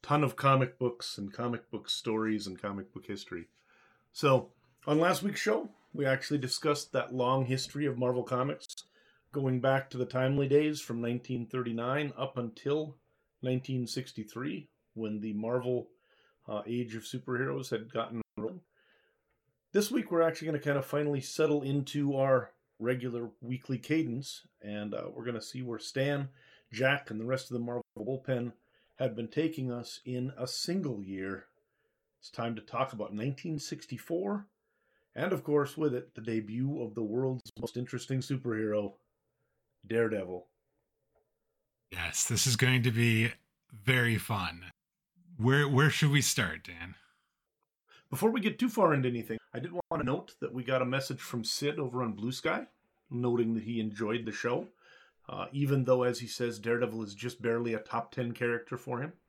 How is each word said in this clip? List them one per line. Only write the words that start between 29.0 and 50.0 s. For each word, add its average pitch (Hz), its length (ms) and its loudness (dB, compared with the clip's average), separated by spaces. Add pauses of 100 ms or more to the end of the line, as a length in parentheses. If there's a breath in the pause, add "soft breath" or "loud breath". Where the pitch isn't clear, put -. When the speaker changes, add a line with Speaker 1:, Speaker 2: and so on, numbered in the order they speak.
Speaker 1:
been 113 140 -6
taking 147 420 -2
us 120 340 -8
in 127 320 -4
a 127 120 -4
single 160 520 -2
year. 95 460 -6 (720)
It's - 120 -20
time 117 260 -4
to 107 40 -10
talk 127 320 -4
about 104 220 -6
nineteen 139 460 -4
sixty-four, 185 880 -6 (680)
and 170 180 -2
of 156 120 -2
course, 147 320 2
with 151 180 2
it, - 220 -6
the 117 40 -10
debut 117 600 -2
of 107 140 -6
the 117 80 -2
world's 127 440 -2 (100)
most - 180 -6
interesting 123 440 -4
superhero, 110 720 -2 (920)
Daredevil. 101 600 0 (1400)
Speaker 2:
Yes, 85 320 -2
this - 200 2
is 123 120 4
going 127 260 6
to 123 80 4
be 113 420 4 (400)
very 117 460 4
fun. 87 480 -4 (720)
Where, 139 320 6
where 143 220 8
should 151 200 4
we 143 120 4
start, 82 420 0
Dan? 87 320 -14 (1120 soft breath)
Speaker 1:
Before 196 200 4
we 226 100 0
get 208 180 0
too 254 100 2
far 170 260 6
into 131 140 4
anything, 113 300 -2 (140)
I 120 60 -6
did 170 140 -8
want 175 120 -6 (140)
to 131 60 0